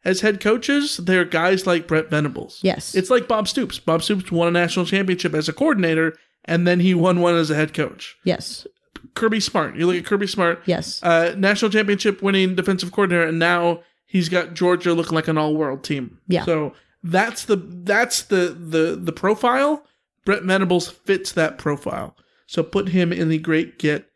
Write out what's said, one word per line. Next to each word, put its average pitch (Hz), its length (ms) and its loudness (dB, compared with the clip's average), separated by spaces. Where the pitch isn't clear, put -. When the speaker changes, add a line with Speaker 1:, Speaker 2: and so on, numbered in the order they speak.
Speaker 1:
as 185 160 0
head 208 200 0
coaches, 285 580 0
they're 180 260 2
guys 180 420 0
like 175 200 0
Brett 156 220 0
Venables. 151 540 -4
Speaker 2:
Yes. - 320 -2
Speaker 1:
It's 190 160 0
like 240 180 4
Bob 214 200 0
Stoops. - 300 -4
Bob 165 240 0
Stoops 190 300 -2
won 170 160 2
a - 20 2
national 175 360 0
championship 185 480 0
as 156 140 -2
a 156 40 -4
coordinator, 165 640 0
and 170 200 0
then 180 140 4
he 185 140 4
won 175 260 4
one 175 140 4
as 165 160 2
a 151 40 0
head 151 200 -2
coach. - 500 -8
Speaker 2:
Yes. - 420 -4
Speaker 1:
Kirby 220 260 0
Smart. 165 360 -4
You 160 100 0
look 180 100 2
at 175 100 -8
Kirby 202 200 0
Smart. 175 380 0
Speaker 2:
Yes. - 380 -4
Speaker 1:
Uh, 170 340 2
national 202 340 2
championship 202 520 0
winning 190 320 2
defensive 180 380 -2
coordinator, 180 340 2
and 160 120 -2
now 170 440 2
he's 175 240 0
got 170 240 -2
Georgia 180 400 2
looking 165 200 -2
like 160 140 0
an 160 80 0
all-world 151 480 -2
team. 135 340 -6
Speaker 2:
Yeah. 175 160 0
Speaker 1:
So 156 280 -2
that's 190 420 -2
the, 214 120 2
that's 190 680 -2
the, 180 360 0
the, 160 400 -2
the 170 140 -6
profile. 247 720 0
Brett 196 180 0
Venables 180 460 2
fits - 440 -4
that 160 260 -2
profile. - 580 -6
So - 160 -2
put 196 280 -2
him 170 220 2
in 170 160 0
the 160 100 0
great 160 400 -2
get 151 380 -2